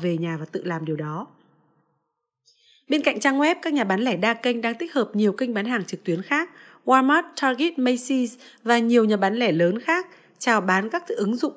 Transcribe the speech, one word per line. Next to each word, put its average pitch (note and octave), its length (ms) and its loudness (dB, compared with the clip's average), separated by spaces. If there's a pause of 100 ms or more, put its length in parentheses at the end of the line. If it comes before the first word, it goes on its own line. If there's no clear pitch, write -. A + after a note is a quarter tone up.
về E3+ 160 0
nhà E3 200 -4
và D3+ 140 -10
tự - 120 -6
làm E3 220 -6
điều D#3 100 -4
đó. D#3 320 -8 (1600)
Bên C#4+ 120 2
cạnh C#4 180 -2
trang C4+ 200 2
web, D#4+ 220 4
các D#4+ 120 -4
nhà B3+ 100 0
bán G3 180 0
lẻ A#3+ 140 0
đa G#3 180 0
kênh A#3 280 -2
đang A#3 140 -4
tích E4+ 180 -8
hợp A3+ 200 0
nhiều G#3 180 2
kênh B3 220 -4
bán G3+ 120 -4
hàng A#3 200 -2
trực - 180 -10
tuyến F3 180 -2
khác. D4+ 280 -2 (360)
Walmart, C4 380 4 (180)
Target, C#4 320 0
Macy's B3+ 540 0 (360)
và A#3 160 4
nhiều A#3 260 4
nhà G#3+ 120 4
bán G3 180 0
lẻ A#3 160 2
lớn E3+ 280 2
khác E4+ 280 -2 (320)
chào A3 220 2
bán F#3+ 280 0
các E4+ 180 -6
ứng G#3 280 -2
dụng C#4+ 220 -2